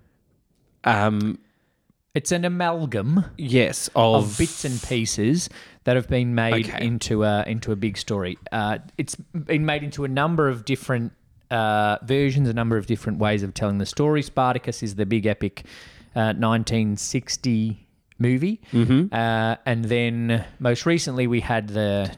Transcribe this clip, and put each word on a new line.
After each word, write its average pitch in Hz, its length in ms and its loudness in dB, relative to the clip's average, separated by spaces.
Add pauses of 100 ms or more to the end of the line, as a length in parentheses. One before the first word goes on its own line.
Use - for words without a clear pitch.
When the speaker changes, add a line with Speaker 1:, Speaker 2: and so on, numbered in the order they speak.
(840)
Speaker 1:
um, 107 540 2 (760)
Speaker 2:
It's 151 180 -2
an 175 120 0
amalgam 170 800 0 (120)
Speaker 1:
yes, 123 580 2
of 110 380 6
Speaker 2:
of 107 60 -6
bits - 260 -2
and 127 180 -4
pieces 117 640 0 (360)
that 123 120 4
have 120 120 -2
been 123 260 0
made 113 340 2
Speaker 1:
Okay. - 160 -6
Speaker 2:
into 113 400 0
a, 104 220 2
into 110 260 -4
a 104 40 -2
big 101 220 -4
story. 95 400 -4 (140)
Uh, 107 260 -2 (200)
it's 143 160 -6 (200)
been 156 320 -2
made 147 160 -2
into 143 220 -8
a 139 40 -4
number 147 400 2
of 120 160 -4
different, 123 480 -2 (380)
uh, 107 520 2
versions, 135 460 2
a 113 60 2
number 117 220 0
of 101 100 -2
different 107 320 -2
ways 104 240 2
of 95 120 -6
telling 101 240 0
the 98 80 -2
story. 151 360 0
Spartacus 123 600 -2
is 104 140 -4
the 104 100 0
big 107 200 0
epic, - 380 -2 (500)
uh, 110 180 2
nineteen 113 640 0
sixty 113 880 -2 (320)
movie. 127 420 0 (120)
Speaker 1:
Mm-hmm. 127 420 4
Speaker 2:
Uh, 113 420 2 (100)
and 117 180 0
then 117 600 0 (140)
most 120 280 0
recently 135 400 0
we 120 140 2
had 110 280 -2
the 101 500 0